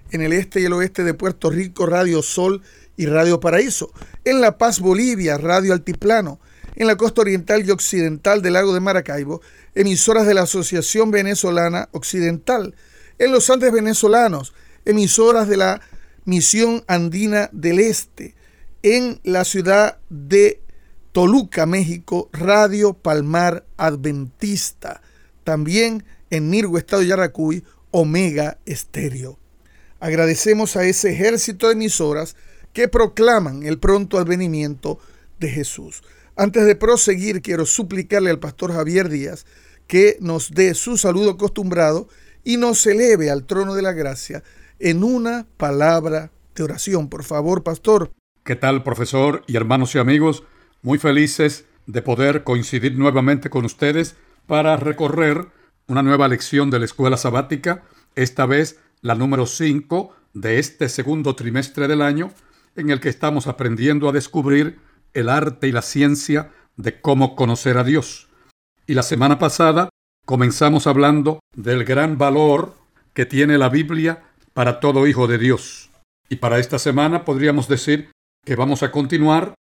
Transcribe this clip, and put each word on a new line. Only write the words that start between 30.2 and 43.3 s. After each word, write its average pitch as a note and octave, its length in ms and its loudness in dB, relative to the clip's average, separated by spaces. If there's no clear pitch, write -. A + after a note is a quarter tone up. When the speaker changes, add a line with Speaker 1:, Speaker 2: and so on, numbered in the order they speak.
Speaker 1:
a F#3 80 0
ese F#3 300 0
ejército A3 540 0
de A3+ 60 6
emisoras E3 600 -4
que A#3 160 0
proclaman G#3+ 760 2
el D3+ 160 -4
pronto G3 380 2
advenimiento D#3 840 -4
de D#3+ 80 -4
Jesús. C#3+ 560 -10
Antes G#3 300 2
de G#3 100 6
proseguir, G#3 680 2
quiero D#3+ 240 -2
suplicarle F#3+ 640 -2
al D#3+ 100 -2
pastor E3+ 340 -8
Javier E3+ 340 0
Díaz D3 380 -8
que G#3 320 4
nos E3 320 -4
dé F3+ 220 2
su A#3 240 -4
saludo G3 320 0
acostumbrado F3+ 800 -2
y A#3+ 140 -2
nos A#3+ 300 0
eleve G3+ 440 4